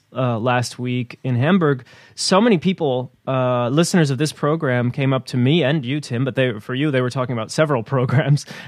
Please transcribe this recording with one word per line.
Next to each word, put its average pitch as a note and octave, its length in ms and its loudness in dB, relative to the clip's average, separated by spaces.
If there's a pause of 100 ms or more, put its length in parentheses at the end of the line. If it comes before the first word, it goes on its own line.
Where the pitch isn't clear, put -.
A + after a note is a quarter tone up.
(140)
uh, B2 240 -2
last B2 400 -2
week B2 460 -6
in C3 100 -2
Hamburg. C#3+ 480 2 (320)
So F#3+ 280 2
many A3+ 160 4
people, C3+ 520 -2 (160)
uh, B2 440 0
listeners D#3+ 400 2
of B2+ 80 -2
this D3+ 140 -2
program C3+ 580 0
came C3+ 240 0
up B2+ 140 -2
to B2+ 100 -4
me C#3+ 260 4
and D3 220 0
you, C#3+ 140 -4
Tim, B2+ 260 -4
but A#2+ 80 -6
they, B2 260 0
for B2+ 140 -8
you, D3 160 0
they C3 100 2
were B2+ 100 -2
talking C3 220 -4
about A2 180 -6
several D3+ 320 0
<laughs> C#3 120 -6
programs. C3+ 500 2 (220)